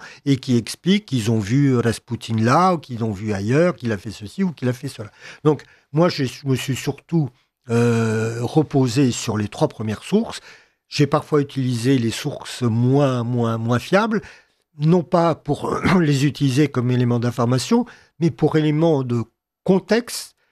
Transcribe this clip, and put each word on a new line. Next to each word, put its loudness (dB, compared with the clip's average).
et 2
qui 0
expliquent -2
qu'ils -2
ont 2
vu 0
Rasputin -4
là, 4
ou -2
qu'ils -10
l'ont -4
vu -4
ailleurs, 0
qu'il -4
a -4
fait -12
ceci -8
ou -2
qu'il -4
a 0
fait -8
cela. -14
Donc, 2
moi, 4
je -4
me 0
suis -4
surtout, -4
euh, 0
reposé 0
sur -4
les -2
trois -2
premières -8
sources. -2
J'ai 0
parfois 0
utilisé 0
les -2
sources -8
moins, 2
moins, -2
moins 0
fiables, 0
non 4
pas 2
pour -6
<clears throat> 4
les 2
utiliser 2
comme -2
élément 2
d'information, 0
mais 2
pour 0
élément 2
de -2
contexte, 0